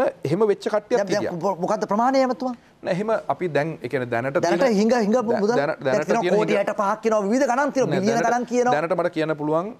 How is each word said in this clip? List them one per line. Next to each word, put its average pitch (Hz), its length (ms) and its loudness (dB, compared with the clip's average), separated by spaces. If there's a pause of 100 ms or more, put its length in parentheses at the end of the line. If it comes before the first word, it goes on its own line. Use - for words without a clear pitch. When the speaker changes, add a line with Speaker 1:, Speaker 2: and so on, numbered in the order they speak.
(220)
Speaker 1:
එහෙම 170 260 -2
වෙච්ච 196 200 -2
කට්ටියක් 208 300 0
Speaker 2:
දැන්, 202 100 0
දැන් 196 160 0
Speaker 1:
හිටියා. - 100 -4
Speaker 2:
මො-, 175 260 -4
මොකද්ද 190 280 -2
ප්‍රමාණය 247 320 2
ඇමතුමා? 254 340 -2 (240)
Speaker 1:
නෑ, - 160 -4
එහෙම 208 160 -2 (180)
අපි 175 220 -2
දැන්, 143 260 0
ඒ - 140 -10
කියන්නේ 127 220 -2
දැනට 131 300 -2
Speaker 2:
දැනට 175 200 2
Speaker 1:
තියෙන 254 140 4
Speaker 2:
හිඟ, 220 200 4
හිඟ 214 180 2
Speaker 1:
දැ-, 226 260 0
Speaker 2:
මුදල් 208 160 0
Speaker 1:
දැන-, 147 200 0
Speaker 2:
දැන් - 100 -12
Speaker 1:
දැනට 127 220 0
Speaker 2:
තියෙනවා - 140 2
Speaker 1:
තියෙන 180 140 2
Speaker 2:
කෝටි 208 180 2
Speaker 1:
හිඟ 202 80 2
Speaker 2:
හැට - 160 -2
පහක් 214 240 0
කියනවා, 220 220 2
විවිධ 254 240 2
ගණන් 254 260 0
තියෙනවා, 247 200 0
Speaker 1:
නෑ, 139 80 0
Speaker 2:
බිලියන 208 160 2
Speaker 1:
දැනට, 226 120 2
Speaker 2:
ගණන් 240 160 0
කියනවා. 240 280 2
Speaker 1:
දැනට 160 220 0
මට 175 180 0
කියන්න 156 220 -2
පුළුවන් 151 320 -2 (120)